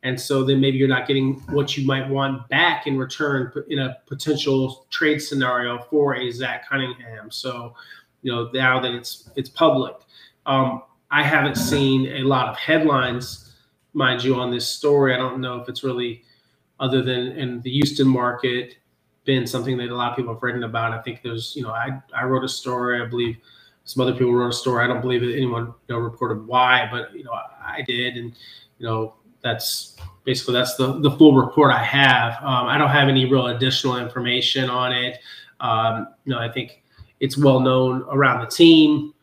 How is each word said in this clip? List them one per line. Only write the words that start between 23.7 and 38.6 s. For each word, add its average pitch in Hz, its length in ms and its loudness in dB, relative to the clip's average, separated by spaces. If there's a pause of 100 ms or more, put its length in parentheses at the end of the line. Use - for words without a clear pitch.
some - 180 -4
other 127 120 2
people 127 200 2
wrote 120 160 2
a 120 40 -4
story. 120 300 0
I 120 40 2
don't 120 140 -2
believe 123 200 0
that 120 140 -2
anyone, 120 320 -2 (200)
you 123 80 -6
know, 117 40 -4
reported 113 480 -6
why, 127 420 4
but, 117 260 -8
you 85 80 -16
know, 117 100 -12
I - 520 -12
did. 123 300 -6
And, 117 180 -12 (460)
you 117 80 -10
know, 110 280 -4 (280)
that's - 540 -6 (260)
basically, 127 300 -2
that's 123 220 0
the, 135 260 0
the 143 100 4
full 147 240 10
report 131 360 6
I 117 120 2
have. 127 580 4
Um, 123 260 0
I 131 100 0
don't 147 120 4
have 139 200 6
any 131 160 4
real 127 220 2
additional 123 500 0
information 123 720 -2
on 127 220 0
it. 123 280 -4 (400)
Um, 113 480 0 (180)
you 135 80 -2
know, 120 60 -4
I 117 100 -4
think - 340 -10 (360)
it's 135 180 -2
well 135 220 6
known 131 500 2
around 131 320 2
the 117 80 -8
team 156 720 8